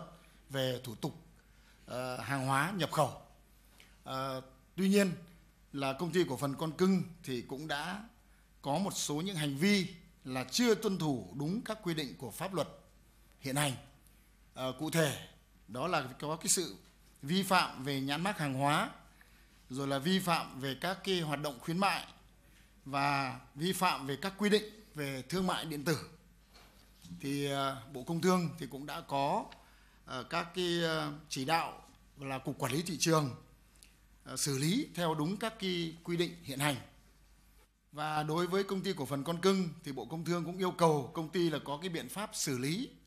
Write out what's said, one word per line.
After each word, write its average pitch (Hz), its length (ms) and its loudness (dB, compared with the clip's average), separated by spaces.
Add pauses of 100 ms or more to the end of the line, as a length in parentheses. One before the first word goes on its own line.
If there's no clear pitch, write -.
(500)
về 131 340 0
thủ 110 120 -10
tục, 143 180 -4 (720)
ờ, 127 320 -6
hàng 131 300 -2
hóa 139 300 2
nhập 156 140 0
khẩu. 131 300 2 (840)
Ờ, 131 380 -6 (340)
tuy 190 140 2
nhiên 196 220 6 (640)
là 139 200 -2
công 165 180 -4
ty 175 180 4
cổ 127 80 -4
phần 139 180 -2
Con 160 160 -4
Cưng 185 320 4 (200)
thì 127 180 -4
cũng 143 260 -8
đã 165 360 -4 (580)
có - 160 0
một 190 180 0
số - 200 -2
những 185 200 -2
hành 147 220 -2
vi 190 300 6 (380)
là 131 180 -2
chưa 233 320 4
tuân 202 240 0
thủ 139 360 0
đúng 160 260 -2
các 214 220 -6
quy 170 100 0
định 139 240 -6
của 117 140 -10
pháp 175 220 -6
luật 151 140 0 (720)
hiện 135 160 -4
hành. 143 180 2 (800)
Ờ, 127 260 -4
cụ 156 100 -4
thể 147 380 2 (400)
đó 127 200 -4
là 165 140 2 (180)
có 151 160 -4
cái 165 120 -6
sự 151 280 0 (460)
vi 180 220 2
phạm 156 400 4
về 139 180 -2
nhãn 143 200 0
mác 202 160 0
hàng 143 160 0
hóa, 147 360 4 (800)
rồi 135 180 -4
là 139 120 2
vi 185 200 4
phạm 156 400 0
về 135 220 -2
các 185 220 -2
cái 185 180 2
hoạt 147 200 -2
động 143 180 -6
khuyến 165 180 -2
mại 185 280 2 (800)
và 139 540 2 (160)
vi 170 180 0
phạm 160 340 2
về 139 80 0
các 190 220 -4
quy 208 120 4
định 214 140 6 (320)
về 139 340 -4
thương 185 180 2
mại 139 180 0
điện 147 180 -6
tử. 143 260 0 (1080)
Thì, 143 260 -2
ờ, 139 360 0 (120)
Bộ 123 100 -8
Công 170 180 -2
Thương 180 280 6 (100)
thì 139 80 -8
cũng 139 180 -10
đã 156 160 -8
có, 156 440 0 (600)
ờ, 127 180 -8
các 170 320 -2
cái, 170 280 2
ờ, 156 300 0 (160)
chỉ 135 160 -4
đạo 156 360 0 (360)
là 135 200 -6
Cục 131 220 -6
Quản 131 120 0
lý 151 100 0
Thị 180 160 -4
trường, 151 380 2 (880)
ờ, 131 140 -10
xử 139 200 0
lý 175 380 2
theo 165 200 0
đúng 160 220 0
các 220 220 -4
cái 170 440 -2
quy 170 140 -2
định 175 260 0
hiện 135 160 -6
hành. 147 160 4 (1160)
Và 151 320 0
đối 165 240 2
với 196 160 4
công 196 180 -2
ty 190 120 0
cổ 135 120 -4
phần 139 180 -2
Con 170 180 -2
Cưng 190 280 6 (140)
thì 143 80 -6
Bộ 127 140 -6
Công 165 200 -6
Thương 170 200 0
cũng 180 120 -6
yêu 190 140 2
cầu 151 420 4
công 156 160 -4
ty 170 200 4
là 147 160 0
có 143 120 -6
cái 180 120 -6
biện 139 200 -4
pháp 208 240 -6
xử 135 240 0
lý, 160 320 -2 (180)